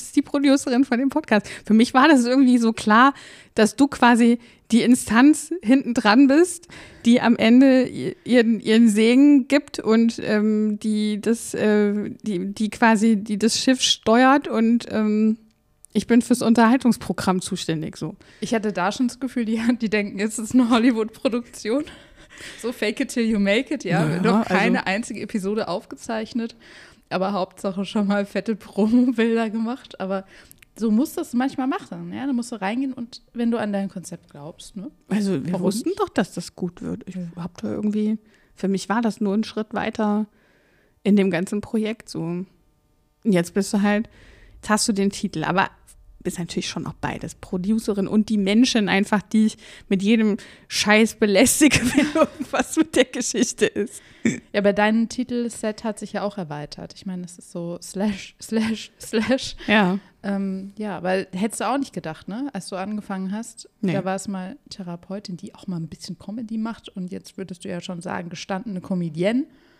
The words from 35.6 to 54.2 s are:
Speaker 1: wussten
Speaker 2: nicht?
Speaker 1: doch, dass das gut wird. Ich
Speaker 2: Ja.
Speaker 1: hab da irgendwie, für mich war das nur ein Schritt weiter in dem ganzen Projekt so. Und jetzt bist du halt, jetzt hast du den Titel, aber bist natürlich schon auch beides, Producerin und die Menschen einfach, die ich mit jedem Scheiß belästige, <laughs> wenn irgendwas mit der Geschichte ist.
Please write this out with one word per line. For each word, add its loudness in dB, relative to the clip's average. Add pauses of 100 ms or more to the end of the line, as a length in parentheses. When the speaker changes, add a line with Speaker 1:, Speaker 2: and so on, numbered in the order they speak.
Speaker 1:
wussten -2
Speaker 2:
nicht? -4
Speaker 1:
doch, -2
dass -4
das -14
gut -10
wird. -10
Ich -14
Speaker 2:
Ja. -8 (160)
Speaker 1:
hab -12
da -8
irgendwie, -2 (360)
für -6
mich -4
war 0
das -2
nur 0
ein 0
Schritt -8
weiter -2 (800)
in 4
dem 4
ganzen -2
Projekt -6
so. -10
Und -6 (760)
jetzt 0
bist -2
du 0
halt, 0 (460)
jetzt -10
hast 0
du 0
den 0
Titel, -6
aber 0 (520)
bist -6
natürlich -8
schon -8
auch -8
beides, -10
Producerin -4
und 0
die 0
Menschen 2
einfach, 0
die 0
ich -2 (320)
mit 0
jedem 2 (320)
Scheiß 2
belästige, 4
<laughs> -2
wenn 2
irgendwas -2
mit 0
der 4
Geschichte -2
ist. -6 (220)